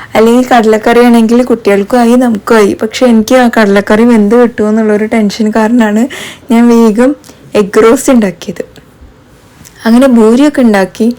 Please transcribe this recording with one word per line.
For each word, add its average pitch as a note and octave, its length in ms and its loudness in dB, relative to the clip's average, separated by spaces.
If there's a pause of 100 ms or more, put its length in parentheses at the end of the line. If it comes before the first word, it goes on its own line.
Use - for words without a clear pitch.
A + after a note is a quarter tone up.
(160)
അല്ലെങ്കിൽ A#3+ 400 2
കടലക്കറി A3 440 0
ആണെങ്കിൽ A#3 440 2
കുട്ടികൾക്കും A3 560 -2
ആയി A#3 160 2
നമുക്കും A#3+ 400 -2
ആയി, G#3 260 0
പക്ഷെ A3 240 -4
എനിക്ക് A3+ 300 0
ആ B3 140 2 (100)
കടലക്കറി G#3 440 0
വെന്ത് A#3 380 2
കിട്ടുമോ A3 280 -2
എന്നുള്ളൊരു G#3+ 360 -2
ടെൻഷൻ G#3+ 500 -4
കാരണമാണ് A3 520 -2 (460)
ഞാൻ A#3+ 160 2
വേഗം A#3 460 2 (400)
എഗ്ഗ് G#3 280 0
റോസ്റ്റ് C4 300 0
ഉണ്ടാക്കിയത്. G3+ 520 -4 (1200)
അങ്ങനെ A#3+ 220 2
ഭൂരിയൊക്കെ B3 540 2
ഉണ്ടാക്കി, A3 580 -2